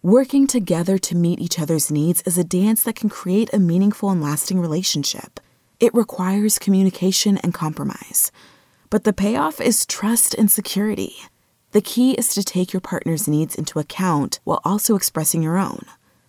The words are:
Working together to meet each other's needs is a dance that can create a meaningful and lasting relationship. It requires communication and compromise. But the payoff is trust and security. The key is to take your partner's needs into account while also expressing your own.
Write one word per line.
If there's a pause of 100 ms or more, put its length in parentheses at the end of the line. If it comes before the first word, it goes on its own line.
Working
together
to
meet
each
other's
needs
is
a
dance
that
can
create
a
meaningful
and
lasting
relationship. (400)
It
requires
communication
and
compromise. (580)
But
the
payoff
is
trust
and
security. (540)
The
key
is
to
take
your
partner's
needs
into
account
while
also
expressing
your
own. (440)